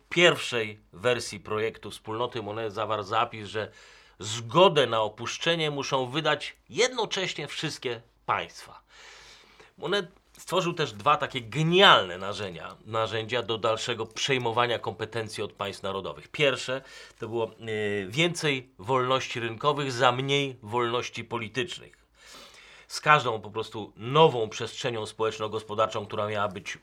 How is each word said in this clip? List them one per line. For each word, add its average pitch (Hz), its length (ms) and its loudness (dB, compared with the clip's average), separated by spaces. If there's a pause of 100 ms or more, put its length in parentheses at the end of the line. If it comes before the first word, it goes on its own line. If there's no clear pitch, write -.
pierwszej 123 720 4 (120)
wersji 107 480 -2
projektu 107 500 -4
wspólnoty 113 520 -6
Monet 104 300 -6
zawarł 107 300 -2
zapis, 110 460 -2
że 101 220 -6 (480)
zgodę 120 680 4
na 113 160 2
opuszczenie 151 680 -2
muszą 135 360 0
wydać 151 500 -2 (120)
jednocześnie 190 800 -2
wszystkie 123 520 -6 (260)
państwa. - 540 -4 (1000)
Monet 185 280 -2 (320)
stworzył 170 340 0
też 143 200 -2
dwa 104 240 2
takie 131 240 -4
genialne 139 800 6
narzędzia, 95 580 -8 (100)
narzędzia 110 560 -2
do 110 160 -2
dalszego 110 480 0
przejmowania 120 720 0
kompetencji 107 640 -6
od 101 100 -6
państw 101 300 -6
narodowych. 95 460 -6
Pierwsze 135 540 0 (360)
to 113 100 -8
było, 113 180 0
e, 107 40 -4 (560)
więcej 143 720 -2
wolności 127 600 0
rynkowych 135 520 0
za 123 200 6
mniej 139 500 0
wolności 117 600 -2
politycznych. 117 760 -6 (880)
Z - 120 -8
każdą 123 400 4
po 104 100 -14
prostu 107 460 -8
nową 123 520 6
przestrzenią 110 580 -6
społeczno-gospodarczą, 107 1000 -2
która 104 200 -2
miała 104 220 0
być 95 340 -10